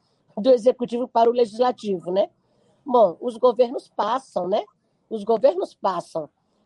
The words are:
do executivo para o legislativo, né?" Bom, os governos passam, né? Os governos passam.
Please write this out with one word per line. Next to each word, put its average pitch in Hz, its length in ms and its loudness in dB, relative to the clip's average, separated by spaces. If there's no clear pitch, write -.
do 214 140 2
executivo 240 580 0
para 233 220 2
o - 20 4
legislativo, 220 800 -2
né?" 330 160 0
Bom, 233 340 2
os 233 200 -10
governos 247 500 0
passam, 208 580 -6
né? 208 160 -2
Os 214 160 -10
governos 262 480 0
passam. 170 560 -6